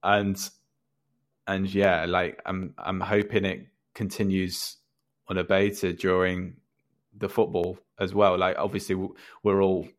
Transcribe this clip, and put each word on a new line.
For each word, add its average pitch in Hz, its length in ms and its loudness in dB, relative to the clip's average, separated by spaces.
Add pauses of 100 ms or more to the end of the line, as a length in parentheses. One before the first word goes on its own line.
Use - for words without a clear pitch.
And, 101 340 2 (1080)
and 95 260 -2
yeah, 95 340 4
like, 90 380 -2
I'm, 92 320 -6
I'm 95 240 -6
hoping 101 440 0
it 95 220 -4 (280)
continues 95 840 -4 (500)
unabated 95 720 0
during 92 580 0 (600)
the 101 120 -6
football 92 500 0 (200)
as 95 160 -2
well. 98 240 4
Like, 92 200 0
obviously, 98 360 -4
w-, 95 200 -6 (280)
we're 98 200 4
all 95 240 2 (120)